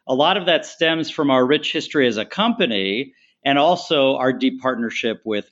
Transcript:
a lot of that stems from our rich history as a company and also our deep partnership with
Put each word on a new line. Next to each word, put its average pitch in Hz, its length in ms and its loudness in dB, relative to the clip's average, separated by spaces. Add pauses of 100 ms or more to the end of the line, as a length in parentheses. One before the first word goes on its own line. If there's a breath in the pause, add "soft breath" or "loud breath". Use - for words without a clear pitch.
a 135 80 -2
lot 160 220 2
of 190 80 -6
that 170 220 0
stems 165 420 -2
from 143 220 0
our 127 160 4
rich 151 260 0
history 143 340 0
as 110 120 0
a 104 80 -4
company 131 880 -2 (320 soft breath)
and 139 120 4
also 143 580 2
our 131 140 0
deep 127 300 -2
partnership 117 640 -4
with 104 280 -4